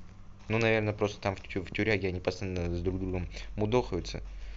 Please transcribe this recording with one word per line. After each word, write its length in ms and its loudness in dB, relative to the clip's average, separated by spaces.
Ну, 80 4
наверное, 360 4
просто 280 0
там 140 2
в 60 -8
тю-, 220 -4
в 80 -10
тюряге 380 2
они 100 -2
постоянно 560 0
с 60 0
друг 180 0
другом 280 -2
мудохаются. 680 2